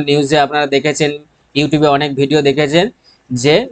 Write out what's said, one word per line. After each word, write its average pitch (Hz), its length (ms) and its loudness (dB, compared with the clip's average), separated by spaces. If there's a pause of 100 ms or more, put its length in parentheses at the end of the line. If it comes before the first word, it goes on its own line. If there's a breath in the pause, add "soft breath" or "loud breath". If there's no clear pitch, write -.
নিউজে 143 280 2 (100)
আপনারা 147 200 -2 (100)
দেখেছেন, 147 360 -2 (420)
YouTube-এ 147 420 0
অনেক 147 140 -2 (100)
ভিডিও 143 280 2
দেখেছেন 151 380 0 (440 soft breath)
যে 127 240 0 (180)